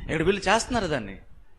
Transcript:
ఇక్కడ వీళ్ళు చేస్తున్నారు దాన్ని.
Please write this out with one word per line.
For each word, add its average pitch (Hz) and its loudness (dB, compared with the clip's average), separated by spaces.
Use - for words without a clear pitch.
ఇక్కడ 160 -2
వీళ్ళు 190 2
చేస్తున్నారు 220 2
దాన్ని. 113 -4